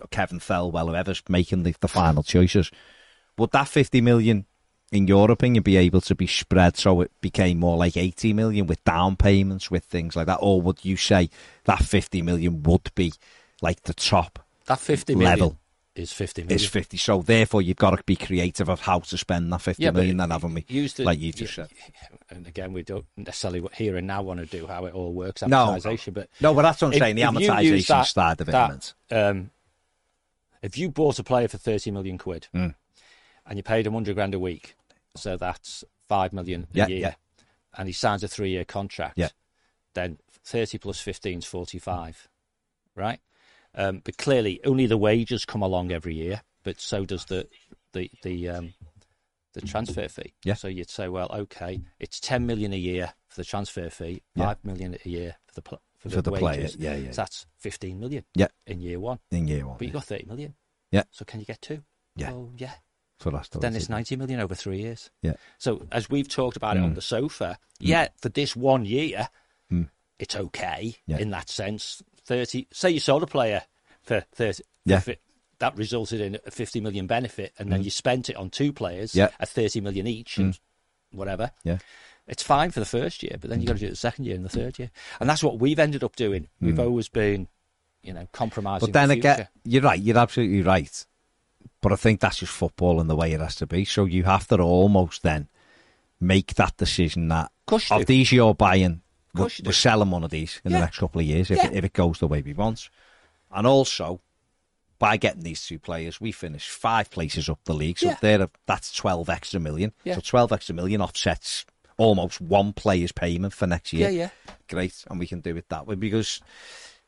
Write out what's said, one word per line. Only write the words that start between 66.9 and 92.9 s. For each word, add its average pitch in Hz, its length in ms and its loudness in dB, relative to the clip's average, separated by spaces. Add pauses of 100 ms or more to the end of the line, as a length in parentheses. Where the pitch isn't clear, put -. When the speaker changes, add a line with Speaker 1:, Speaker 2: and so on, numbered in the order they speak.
Speaker 1:
Mm. 78 40 -2
Speaker 2:
the - 60 -10
sofa, 113 560 -6 (240)
Speaker 1:
Mm. 90 60 -4
Speaker 2:
yeah, 165 200 4 (140)
for 120 80 -4
this - 260 -4
one 127 300 2
year, 107 440 -4 (420)
Speaker 1:
Mm. 87 180 0 (300)
Speaker 2:
it's - 160 -8
okay 92 600 -8 (100)
Speaker 1:
Yeah. 78 100 -2
Speaker 2:
in 104 140 -4
that 85 180 -10
sense. - 540 -8 (220)
Thirty, 127 460 -4
say - 180 0
you 160 120 0
sold 147 200 2
a 175 60 -4
player 113 360 0 (380)
for 107 200 -2 (120)
thirty, 107 300 -2 (220)
Speaker 1:
Yeah. 92 140 4
Speaker 2:
for 90 120 -4
fi-, 80 60 -10 (420)
that 120 160 -2
resulted 110 460 -4
in 101 240 -6
a 107 60 -18
fifty 117 280 -8
million 101 260 -4
benefit, 110 540 -4
and 101 120 -8
then 95 100 0
Speaker 1:
Mm. - 40 -2
Speaker 2:
you 104 60 -6
spent 127 380 -2
it - 80 -8
on 95 120 -10
two 143 220 -2
players 101 420 -8
Speaker 1:
Yeah. 98 160 6 (120)
Speaker 2:
at - 80 -4
thirty 110 320 -2
million 98 260 -4
each, 117 300 -10
and 95 160 2
Speaker 1:
Mm. - 60 -18 (520)
Speaker 2:
whatever. 98 400 -6 (140)
Speaker 1:
Yeah. 87 140 -2 (460)
Speaker 2:
It's - 180 -10
fine 151 280 2
for - 80 -6
the 107 60 -2
first 147 380 -4
year, - 180 -8
but 113 80 -10
then 117 100 -4
you - 80 -2
gotta 110 120 0
do 104 80 -4
it - 20 -6
the 90 80 -10
second 120 260 -6
year 104 120 -6
and 90 100 -8
the 92 40 -10
third 123 300 -6
year. 123 100 -10 (300)
And 120 100 0
that's 151 140 0
what 117 160 0
we've 147 200 2
ended 151 220 2
up - 140 -4
doing. 98 320 -2 (140)
We've 82 140 2
Speaker 1:
Mm. 120 100 0
Speaker 2:
always 120 240 -2
been, 101 400 0 (520)
you 92 120 -14
know, 87 180 -12
compromising 107 560 -2
Speaker 1:
But 101 60 -2
then 139 160 6
Speaker 2:
the 143 60 4
Speaker 1:
again, 135 200 4
Speaker 2:
future. 107 140 -8 (160)
Speaker 1:
you're 123 160 4
right, 104 200 4
you're 110 160 4
absolutely 110 440 2
right. 87 440 2 (760)
But 98 100 4
I 98 60 2
think 110 240 4
that's - 160 0
just - 160 -8
football 85 480 2